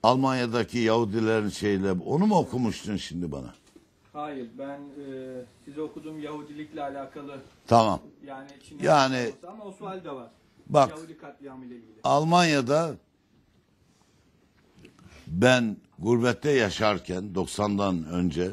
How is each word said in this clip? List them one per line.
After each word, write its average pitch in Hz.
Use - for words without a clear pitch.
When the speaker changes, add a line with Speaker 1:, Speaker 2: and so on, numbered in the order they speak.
Speaker 1:
Almanya'daki 123
Yahudilerin 110
şeyle, 98
onu 107
mu 208
okumuştun 117
şimdi 85
bana? 67
Speaker 2:
Hayır, 143
ben, 139
e, 135
size 143
okuduğum 151
Yahudilikle 147
alakalı. 139
Speaker 1:
Tamam. 110
Speaker 2:
Yani -
Çin'e 147
Speaker 1:
Yani, 131
Speaker 2:
ama 214
o 196
sual 190
de 165
var. 127
Speaker 1:
bak, 139
Speaker 2:
Yahudi 160
katliamı 139
ile 123
ilgili. -
Speaker 1:
Almanya'da 151
ben 117
gurbette 120
yaşarken 101
doksandan 98
önce 87